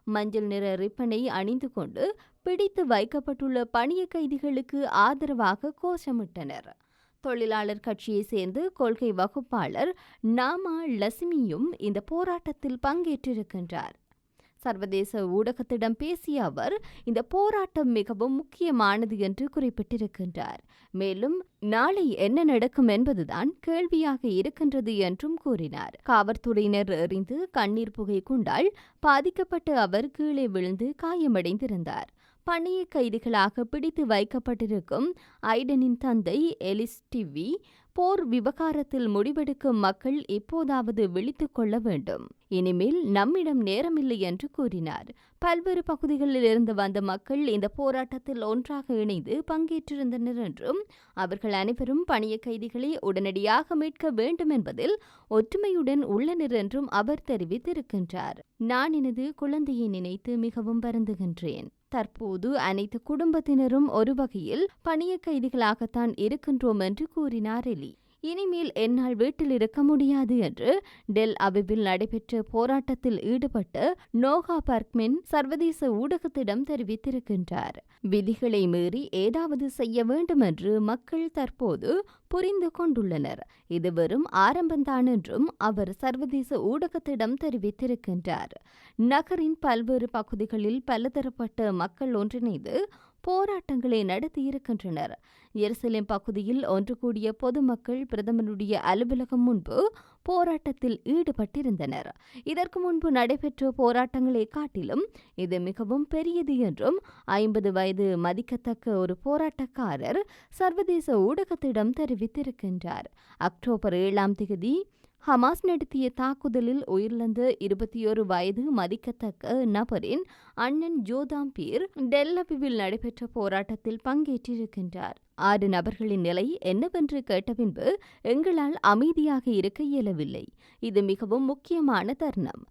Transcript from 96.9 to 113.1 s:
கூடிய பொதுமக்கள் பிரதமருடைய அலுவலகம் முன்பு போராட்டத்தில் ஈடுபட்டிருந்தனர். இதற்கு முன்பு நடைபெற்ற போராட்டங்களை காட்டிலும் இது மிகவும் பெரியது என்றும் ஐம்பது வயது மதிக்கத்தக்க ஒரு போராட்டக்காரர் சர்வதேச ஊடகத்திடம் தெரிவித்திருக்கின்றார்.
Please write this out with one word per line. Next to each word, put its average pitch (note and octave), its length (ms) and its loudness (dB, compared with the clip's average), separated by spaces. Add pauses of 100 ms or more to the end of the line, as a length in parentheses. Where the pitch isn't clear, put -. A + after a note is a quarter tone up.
கூடிய A3 360 -2
பொதுமக்கள் B3+ 720 0 (100)
பிரதமருடைய G#3+ 580 0
அலுவலகம் B3 680 2
முன்பு A#3+ 520 2 (280)
போராட்டத்தில் D#4 840 0
ஈடுபட்டிருந்தனர். A3 1040 -2 (340)
இதற்கு E4+ 360 -2
முன்பு E4 320 0
நடைபெற்ற C4+ 600 2
போராட்டங்களை B3 760 2
காட்டிலும் D4 640 -4 (280)
இது F3+ 240 -2
மிகவும் G#3+ 480 -2
பெரியது D#4+ 500 0
என்றும் B3 420 2 (260)
ஐம்பது G#3 460 2
வயது F#3+ 460 2
மதிக்கத்தக்க A#3 800 -2
ஒரு F3+ 280 0
போராட்டக்காரர் C4+ 920 -2 (300)
சர்வதேச F4 720 0
ஊடகத்திடம் B3 800 2
தெரிவித்திருக்கின்றார். G#3+ 1080 -4 (280)